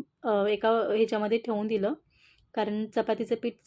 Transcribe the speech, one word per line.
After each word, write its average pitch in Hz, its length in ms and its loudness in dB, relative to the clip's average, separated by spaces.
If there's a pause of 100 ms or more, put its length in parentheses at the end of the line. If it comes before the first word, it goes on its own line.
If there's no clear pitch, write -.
(240)
अ, 208 220 2
एका 208 260 2
ह्याच्यामध्ये 220 640 2
ठेवून 220 300 -2
दिलं, 214 260 0 (600)
कारण 214 320 -2
चपातीचं 220 500 -2
पीठ 233 180 -4 (140)